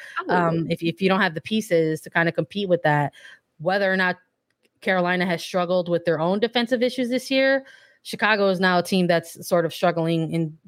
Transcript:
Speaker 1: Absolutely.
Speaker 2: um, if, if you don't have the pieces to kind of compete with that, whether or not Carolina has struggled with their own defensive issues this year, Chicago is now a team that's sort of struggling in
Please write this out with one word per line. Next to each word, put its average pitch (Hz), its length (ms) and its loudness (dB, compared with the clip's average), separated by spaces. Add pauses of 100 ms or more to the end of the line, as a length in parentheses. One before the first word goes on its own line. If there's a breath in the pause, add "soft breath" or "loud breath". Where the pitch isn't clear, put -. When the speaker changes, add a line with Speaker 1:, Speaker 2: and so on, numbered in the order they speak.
(200 loud breath)
Speaker 1:
Absolutely. 175 400 0
Speaker 2:
um, 165 100 -4
if, 170 140 -4
if 165 180 -4
you 190 60 2
don't 190 140 2
have 175 140 0
the 165 60 -8
pieces 165 600 0
to - 80 -20
kind 165 180 0
of 165 80 -2
compete 196 320 -4
with 175 160 2
that, 147 300 2 (460 loud breath)
whether 190 320 0
or 190 60 0
not 180 200 0 (640)
Carolina 180 440 0
has 170 180 -2
struggled 180 460 0
with 170 160 0
their 160 160 0
own 185 180 0
defensive 233 420 0
issues 247 280 -2
this 247 200 -4
year, 269 360 2 (380 loud breath)
Chicago 208 440 0
is 190 140 0
now 180 180 4
a 175 40 0
team 180 240 0
that's 165 380 -2
sort 170 200 2
of 156 80 -6
struggling 165 580 0
in 160 260 -4 (100)